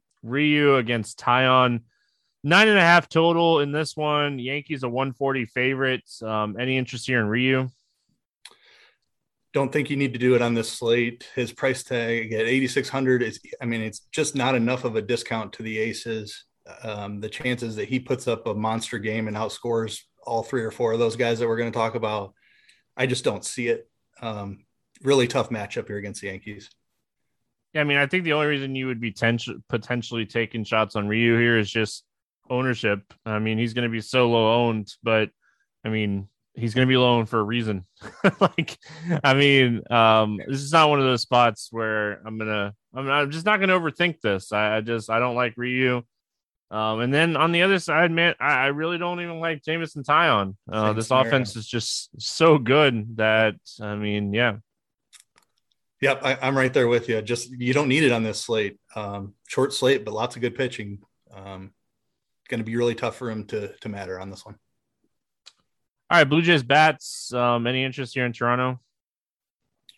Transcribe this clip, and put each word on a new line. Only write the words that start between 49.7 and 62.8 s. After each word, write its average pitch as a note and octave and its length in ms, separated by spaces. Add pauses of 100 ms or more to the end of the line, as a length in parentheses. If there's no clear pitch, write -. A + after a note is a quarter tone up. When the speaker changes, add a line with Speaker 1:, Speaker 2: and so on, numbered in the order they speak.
Speaker 1:
Taillon. B2+ 520 (140)
Uh, G#2+ 160
Speaker 2:
Same G#2+ 100
Speaker 1:
this A2+ 120
Speaker 2:
scenario. C3 200
Speaker 1:
offense B2 260
is A2 120
just - 520
so D#3+ 400
good A#2+ 600
that, A2 380 (240)
I G#2 140
mean, G#2 380
yeah. A2+ 240 (1400)
Speaker 2:
Yep, C3+ 220
I, C3 180
I'm C3+ 160
right C3 160
there B2+ 160
with A#2+ 200
you. A2 140
Just, A#2 280
you B2 220
don't C#3+ 160
need D3+ 160
it B2+ 80
on A2+ 100
this G#2+ 180
slate. G#2+ 380 (180)
Um, G2+ 380 (140)
short C3+ 240
slate, B2+ 320
but G#2+ 100
lots A2+ 220
of A#2 60
good A#2+ 140
pitching. G#2+ 440 (340)
Um, F#2+ 380 (760)
gonna A#2 160
be A2+ 120
really A#2+ 180